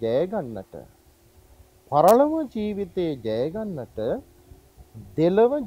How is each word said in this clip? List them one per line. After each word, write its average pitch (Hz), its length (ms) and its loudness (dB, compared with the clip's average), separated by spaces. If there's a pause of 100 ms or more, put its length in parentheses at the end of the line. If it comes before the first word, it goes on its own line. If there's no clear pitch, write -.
ජය 127 220 0
ගන්නට, 123 480 -8 (1160)
පරලොව 254 600 4
ජීවිතේ 190 720 -4
ජය 113 260 -2
ගන්නට, 170 720 -6 (920)
දෙලොව 196 380 4 (140)